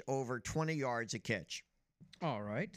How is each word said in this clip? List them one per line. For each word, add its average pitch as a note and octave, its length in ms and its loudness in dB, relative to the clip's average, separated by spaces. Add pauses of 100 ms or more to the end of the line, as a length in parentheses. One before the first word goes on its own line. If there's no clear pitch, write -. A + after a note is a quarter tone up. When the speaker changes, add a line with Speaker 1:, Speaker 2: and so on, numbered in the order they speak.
Speaker 1:
over B2+ 320 2
twenty D#3 360 2
yards A#2+ 400 0
a A2 40 -4
catch. - 440 -2 (580)
Speaker 2:
All A#2+ 220 2
right, A2 340 0